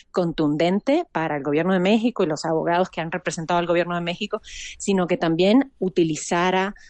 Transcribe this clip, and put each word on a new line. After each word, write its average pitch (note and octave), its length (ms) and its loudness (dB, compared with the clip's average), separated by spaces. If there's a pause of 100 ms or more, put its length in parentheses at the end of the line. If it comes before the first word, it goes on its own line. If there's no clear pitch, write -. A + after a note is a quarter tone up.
(120)
contundente F3 960 0
para D#3+ 260 -2
el C#3 60 -4
gobierno D#3 300 0
de F#3 80 2
México G#3+ 420 2
y C#3 60 0
los D3+ 160 -4
abogados E3 460 0
que - 100 -10
han E3 100 -6
representado F3 480 -4
al F3 80 0
gobierno F3 300 0
de E3+ 60 -4
México, F#3 380 -6 (380)
sino F#3 300 0
que F3 80 0
también F#3 640 2
utilizara F3+ 960 0 (140)